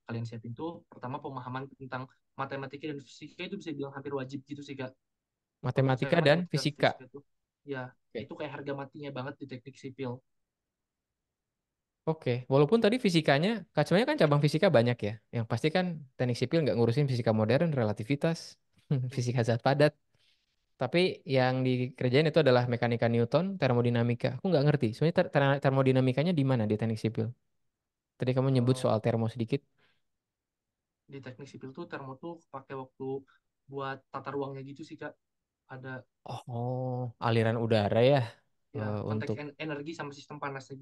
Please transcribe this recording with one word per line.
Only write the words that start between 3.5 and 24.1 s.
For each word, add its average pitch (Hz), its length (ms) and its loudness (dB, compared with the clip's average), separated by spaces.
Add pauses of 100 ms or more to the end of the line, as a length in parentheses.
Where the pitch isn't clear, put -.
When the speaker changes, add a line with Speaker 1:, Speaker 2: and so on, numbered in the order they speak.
Speaker 1:
bisa 165 100 -10
dibilang 139 260 -8
hampir 139 240 -10
wajib 131 200 -10 (100)
gitu 143 160 -12
sih, 143 140 -12
Kak. 127 100 -8 (840)
Kalau 135 200 4
misalnya 139 220 0
Speaker 2:
Matematika 170 100 4
dan 151 120 6
Speaker 1:
matematika 170 220 -2
dan - 120 0
Speaker 2:
fisika. 143 160 2
Speaker 1:
fisika - 160 -6 (100)
tuh, 143 80 -16 (520)
ya, 131 80 -8 (260)
Speaker 2:
Oke. - 140 -10
Speaker 1:
itu 139 160 -14
kayak 147 180 -8
harga 143 160 -8 (100)
matinya 143 360 -12
banget 135 240 -8
di 139 100 -14
teknik 131 300 -16
sipil. 131 300 -8 (2000)
Speaker 2:
Oke, 160 220 -2 (220)
walaupun 147 320 6
tadi 214 200 4
fisikanya, 165 440 4 (260)
Kak, 151 100 2
sebenarnya 208 280 2
kan 311 100 -2
cabang 143 220 6
fisika 156 320 4
banyak 120 200 4 (100)
ya. 101 60 -4 (240)
Yang 113 140 -2
pasti 120 260 0
kan 180 80 2 (320)
teknik 123 240 0
sipil 143 240 0
nggak 107 120 2
ngurusin 117 360 4
fisika 117 280 2
modern, 131 280 2 (120)
relativitas, 139 580 0 (520)
<laughs> 127 240 -2
Speaker 1:
Hmm. - 20 -6
Speaker 2:
fisika 120 320 0
zat 117 180 2
padat. 143 260 6 (880)
Tapi 131 180 0 (380)
yang 127 180 4 (120)
dikerjain 127 640 2
itu 160 140 4
adalah 123 280 6
mekanika 117 420 0
Newton, 117 300 2 (160)
termodinamika. 120 680 2 (100)